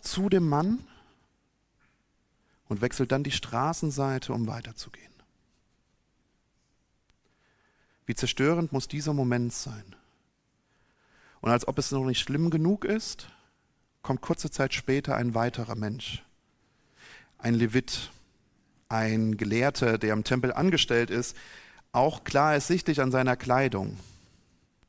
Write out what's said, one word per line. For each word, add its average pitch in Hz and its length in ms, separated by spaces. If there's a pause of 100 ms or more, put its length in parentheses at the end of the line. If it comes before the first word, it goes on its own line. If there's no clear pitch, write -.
zu 190 280
dem 180 200
Mann 175 300 (1900)
und 104 120
wechselt 123 300
dann 135 120
die 143 80
Straßenseite, 135 1000
um 117 140
weiterzugehen. - 640 (3000)
Wie 117 80
zerstörend 156 560
muss 135 160
dieser 147 260
Moment 123 400
sein. 104 420 (1500)
Und 214 100
als 120 160
ob 131 100
es - 140
noch 135 140
nicht 127 140
schlimm 151 300
genug 165 360
ist, - 420 (760)
kommt - 200
kurze - 280
Zeit 135 240
später 139 420
ein 120 200
weiterer 117 400
Mensch, 107 480 (1120)
ein 117 160
Levit, 117 580 (760)
ein 110 480
Gelehrter, 113 640
der 110 140
im 107 100
Tempel 127 280
angestellt 135 600
ist, 120 240 (560)
auch 139 320
klar 151 300
ersichtlich 151 460
an 131 120
seiner 127 240
Kleidung, 120 640 (880)